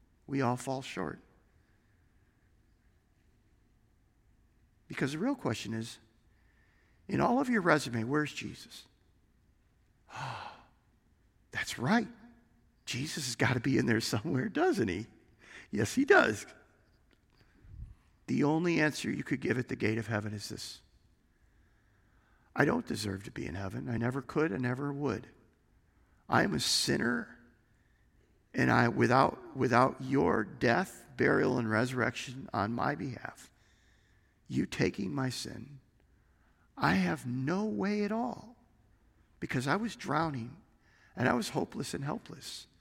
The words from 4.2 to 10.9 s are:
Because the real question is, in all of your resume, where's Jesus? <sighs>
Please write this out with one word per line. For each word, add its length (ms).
Because 240
the 60
real 160
question 400
is, 240
in 120
all 200
of 80
your 120
resume, 440
where's 280
Jesus? 520
<sighs> 40